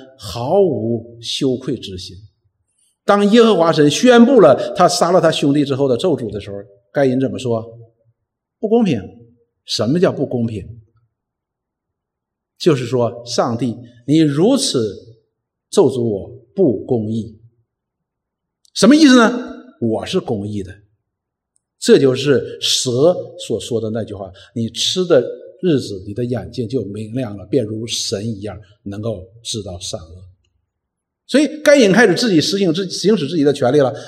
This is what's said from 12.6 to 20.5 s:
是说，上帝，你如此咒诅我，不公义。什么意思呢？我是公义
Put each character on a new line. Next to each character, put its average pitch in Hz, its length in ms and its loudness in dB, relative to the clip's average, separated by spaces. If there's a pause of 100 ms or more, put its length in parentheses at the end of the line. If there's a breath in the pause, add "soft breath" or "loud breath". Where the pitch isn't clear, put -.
是 131 120 -4
说， 117 400 -4
上 127 320 -2
帝， 120 180 -4 (300 loud breath)
你 151 140 2
如 160 360 2
此 110 400 -4 (720)
咒 160 200 4
诅 120 120 -4
我， 104 280 -6 (240)
不 151 320 0
公 110 260 -4
义。 113 260 -8 (1400)
什 - 140 4
么 285 80 8
意 311 100 8
思 254 100 8
呢？ 226 340 2 (300)
我 107 260 -4
是 185 120 -4
公 107 300 -6
义 104 140 -8